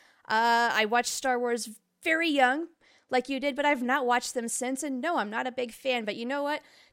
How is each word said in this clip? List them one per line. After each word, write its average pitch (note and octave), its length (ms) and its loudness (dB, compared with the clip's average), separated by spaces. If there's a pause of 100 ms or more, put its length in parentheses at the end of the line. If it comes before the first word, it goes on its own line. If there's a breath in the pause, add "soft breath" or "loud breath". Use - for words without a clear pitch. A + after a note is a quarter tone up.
(280 soft breath)
uh, A#3 460 2
I A3 120 4
watched A#3+ 260 0
Star B3+ 260 -2
Wars A#3+ 320 -2 (340)
very E4 260 2
young, C#4+ 400 4 (420 soft breath)
like B3+ 180 0
you C4+ 100 -2
did, C4+ 160 -2
but C#4+ 120 2
I've C4+ 160 2
not B3+ 240 0
watched A#3+ 260 0
them A#3 140 -4
since, B3+ 340 -4
and C4+ 180 -4
no, D#4 200 0
I'm G#3 100 -2
not A#3+ 160 -4
a B3+ 60 -4
big A#3+ 200 -6
fan. A#3+ 320 -2
But G3+ 120 -4
you A#3 100 -8
know C#4+ 160 -2
what? C#4+ 220 -4 (300 soft breath)